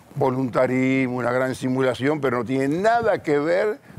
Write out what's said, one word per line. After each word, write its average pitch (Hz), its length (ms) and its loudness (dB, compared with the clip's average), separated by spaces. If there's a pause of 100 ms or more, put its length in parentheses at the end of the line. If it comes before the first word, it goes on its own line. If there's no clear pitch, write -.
(160)
voluntarismo, 131 1040 0
una 120 160 -2
gran 131 220 0
simulación, 131 640 0
pero 120 160 0
no 120 80 -2
tiene 135 240 0
nada 185 520 0
que 147 160 0
ver 185 420 0 (180)